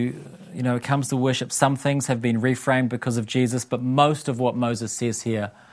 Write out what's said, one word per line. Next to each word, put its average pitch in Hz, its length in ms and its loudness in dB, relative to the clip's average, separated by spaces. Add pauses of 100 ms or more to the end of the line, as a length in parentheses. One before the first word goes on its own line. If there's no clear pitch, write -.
(520)
you 131 100 -6
know, 123 120 2
it 120 80 -2
comes 143 280 0
to 139 60 0
worship, 127 360 0
some 139 240 2
things 139 320 0
have 120 120 0
been 117 200 2
reframed 127 480 2
because 117 280 -2
of 113 100 -2
Jesus, 123 380 0
but 127 160 -4
most 143 480 2
of 123 120 -2
what 117 160 2
Moses 117 360 -2
says 117 300 -4
here 107 300 -2 (200)